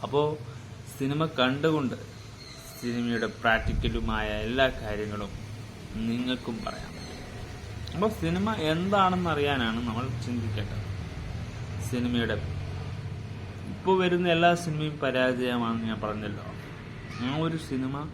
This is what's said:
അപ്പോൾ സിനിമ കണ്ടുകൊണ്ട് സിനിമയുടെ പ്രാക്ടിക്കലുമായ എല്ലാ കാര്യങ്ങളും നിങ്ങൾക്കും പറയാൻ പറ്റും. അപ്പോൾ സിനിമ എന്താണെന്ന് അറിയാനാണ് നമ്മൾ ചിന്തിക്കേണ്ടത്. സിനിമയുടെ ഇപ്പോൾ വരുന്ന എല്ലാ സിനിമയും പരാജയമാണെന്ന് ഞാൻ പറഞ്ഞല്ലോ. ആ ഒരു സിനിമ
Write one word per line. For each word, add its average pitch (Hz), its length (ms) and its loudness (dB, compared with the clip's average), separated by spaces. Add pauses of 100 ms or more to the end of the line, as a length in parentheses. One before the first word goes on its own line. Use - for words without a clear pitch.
അപ്പോൾ 143 220 4 (680)
സിനിമ 143 260 2 (160)
കണ്ടുകൊണ്ട് 139 600 4 (800)
സിനിമയുടെ 120 500 0 (120)
പ്രാക്ടിക്കലുമായ 113 840 2 (200)
എല്ലാ 131 200 6 (160)
കാര്യങ്ങളും 104 500 -4 (760)
നിങ്ങൾക്കും 123 460 -2 (100)
പറയാൻ - 300 -8
പറ്റും. - 220 -10 (760)
അപ്പോൾ 196 160 2 (100)
സിനിമ 175 260 2 (260)
എന്താണെന്ന് 185 640 4
അറിയാനാണ് 135 540 2
നമ്മൾ 117 160 0 (220)
ചിന്തിക്കേണ്ടത്. 104 600 -2 (1000)
സിനിമയുടെ 120 480 2 (1400)
ഇപ്പോൾ 185 300 4
വരുന്ന 180 240 4 (100)
എല്ലാ 170 140 8 (120)
സിനിമയും 151 400 -2
പരാജയമാണെന്ന് 123 880 2
ഞാൻ 110 160 -2
പറഞ്ഞല്ലോ. 107 400 -4 (800)
ആ 131 40 0 (140)
ഒരു 160 140 0 (100)
സിനിമ 131 260 -2 (200)